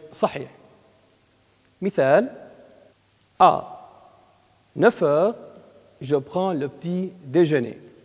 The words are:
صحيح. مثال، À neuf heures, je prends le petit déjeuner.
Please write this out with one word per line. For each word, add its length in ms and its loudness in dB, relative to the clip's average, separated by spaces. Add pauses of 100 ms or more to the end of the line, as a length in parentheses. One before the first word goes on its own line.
(140)
صحيح. 380 -4 (1300)
مثال، 480 2 (1120)
À 240 4 (1120)
neuf 260 2
heures, 340 2 (680)
je 140 -2
prends 380 -2
le 140 -4
petit 440 -8 (140)
déjeuner. 520 0 (280)